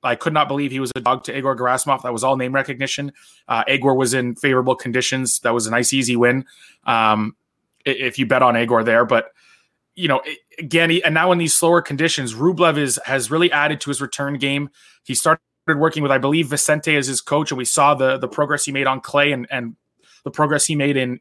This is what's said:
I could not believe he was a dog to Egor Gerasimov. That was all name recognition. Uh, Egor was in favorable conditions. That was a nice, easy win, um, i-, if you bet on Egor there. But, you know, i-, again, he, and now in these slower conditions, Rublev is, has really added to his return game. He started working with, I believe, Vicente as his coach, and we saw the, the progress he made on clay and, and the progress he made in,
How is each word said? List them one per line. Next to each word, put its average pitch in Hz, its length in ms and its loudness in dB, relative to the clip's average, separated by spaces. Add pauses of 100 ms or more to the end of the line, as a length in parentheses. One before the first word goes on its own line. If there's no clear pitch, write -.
I 120 140 0
could 160 180 -4
not 151 140 2
believe 139 240 -2
he 131 80 -6
was 127 160 -4
a 135 60 -6
dog 127 240 0
to 127 120 -8
Egor 135 180 -2
Gerasimov. 127 460 0
That 123 120 -6
was 113 100 -4
all 131 140 2
name 127 180 -4
recognition. 139 560 -4 (360)
Uh, 117 200 0
Egor 135 260 2
was 127 220 2
in 123 200 -2
favorable 127 400 2
conditions. 127 640 -2
That 117 120 0
was 113 140 -2
a 113 40 -6
nice, 120 220 0
easy 123 220 0
win, 123 300 2 (400)
um, 110 500 2 (500)
i-, 139 60 0
if 127 260 -4
you 131 80 0
bet 127 160 2
on 120 160 4
Egor 117 260 2
there. 117 220 4
But, 113 260 0 (640)
you 175 120 -2
know, 135 180 2
i-, 151 120 -10 (220)
again, 165 300 2
he, 170 140 4
and 160 100 2
now 170 180 4
in 175 60 4
these 170 180 0
slower 170 260 4
conditions, 143 520 -2
Rublev 160 440 2
is, 139 280 0
has 127 260 -2
really 170 200 2
added 147 300 0
to - 80 -6
his 139 120 -6
return 139 360 -6
game. 139 320 -2 (340)
He 127 120 -8
started 160 260 0 (260)
working 156 360 0
with, 139 80 0
I 135 60 4
believe, 143 300 0
Vicente 151 480 0
as 135 120 0
his 131 140 -4
coach, 151 300 -2
and 135 60 -6
we 123 80 -8
saw 147 300 2
the, 131 220 0
the 127 100 -6
progress 147 380 -2
he 143 60 -8
made 135 140 -2
on 131 160 0
clay 143 300 0
and, 123 180 -4
and 120 260 -8 (480)
the - 80 -10
progress 147 340 0
he 160 100 -2
made 143 220 0
in, 123 240 -2